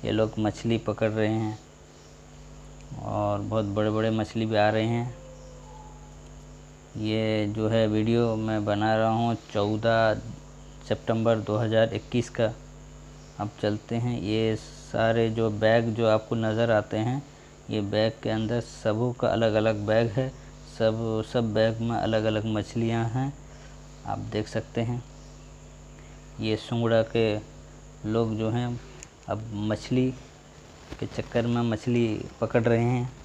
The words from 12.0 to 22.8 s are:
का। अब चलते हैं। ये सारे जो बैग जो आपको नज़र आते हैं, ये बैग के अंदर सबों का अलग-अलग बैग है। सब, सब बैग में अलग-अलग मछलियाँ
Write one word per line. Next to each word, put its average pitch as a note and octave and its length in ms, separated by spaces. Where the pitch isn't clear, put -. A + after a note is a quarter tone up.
का। A#2 240
अब G#2 100
चलते G#2+ 340
हैं। A#2+ 260
ये A2 340
सारे A2+ 760
जो A2+ 200
बैग A2 360
जो A2+ 220
आपको A2 280
नज़र A2+ 360
आते G#2+ 260
हैं, B2+ 260
ये G#2+ 120
बैग G#2+ 320
के A2 60
अंदर A2 320
सबों A#2 520
का B2 140
अलग-अलग G#2+ 580
बैग A2 220
है। C3 220
सब, A2 440
सब A2+ 200
बैग A2+ 280
में A#2 160
अलग-अलग A2 480
मछलियाँ A2+ 600